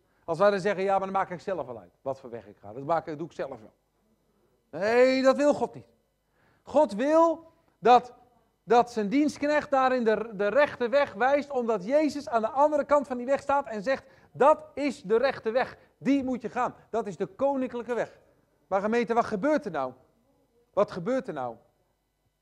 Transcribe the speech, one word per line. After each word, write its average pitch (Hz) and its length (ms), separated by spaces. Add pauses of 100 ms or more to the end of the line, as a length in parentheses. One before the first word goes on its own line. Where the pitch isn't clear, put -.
(240)
als 165 140
wij 202 120
dan 202 100
zeggen, 185 220
ja, 196 80
maar 196 100
dan 190 120
maak 190 180
ik 175 100
zelf 170 260
wel 120 120
uit 90 240
wat 135 180
voor 127 100
weg 110 160
ik 101 100
ga. 101 160
Dat 135 120
maak 160 220
ik, 156 120
doe 165 80
ik 147 60
zelf 135 280
wel. 107 120 (1000)
Nee, 247 520
dat 262 140
wil 285 180
God 247 200
niet. 123 120 (760)
God 208 300
wil 311 600 (260)
dat, 240 360 (480)
dat 233 300
zijn 214 160
dienstknecht 294 640
daarin 262 340
de, 220 300
de 202 140
rechte 226 400
weg 277 240
wijst, 269 380
omdat 226 340
Jezus 285 440
aan 233 120
de 220 80
andere 285 360
kant 285 220
van 254 100
die 240 100
weg 269 140
staat 277 260
en 214 160
zegt, 262 220 (280)
dat 294 420
is 277 280
de 202 140
rechte 240 340
weg, 233 260 (220)
die 269 260
moet 254 180
je 220 60
gaan. 233 260 (160)
Dat 214 160
is 190 100
de 190 100
koninklijke 247 680
weg. 196 240 (480)
Maar 196 140
gemeente, 214 340
wat 220 100
gebeurt 254 400
er 208 60
nou? 135 220 (800)
Wat 202 180
gebeurt 240 380
er 175 60
nou? 123 220 (840)